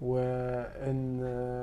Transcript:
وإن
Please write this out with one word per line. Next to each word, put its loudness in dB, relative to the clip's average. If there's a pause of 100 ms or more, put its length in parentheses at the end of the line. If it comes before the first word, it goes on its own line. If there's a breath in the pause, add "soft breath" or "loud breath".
وإن 0 (420)